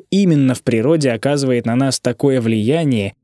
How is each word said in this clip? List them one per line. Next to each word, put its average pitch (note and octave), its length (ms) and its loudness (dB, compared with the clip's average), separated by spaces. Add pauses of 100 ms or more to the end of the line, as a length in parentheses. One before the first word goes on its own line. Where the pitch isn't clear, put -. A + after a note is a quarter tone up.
(100)
именно D#3 440 2
в - 80 -8
природе C3+ 480 0
оказывает C3 560 -2
на A#2 80 -2
нас C3+ 240 0
такое C3 420 0
влияние A2+ 840 0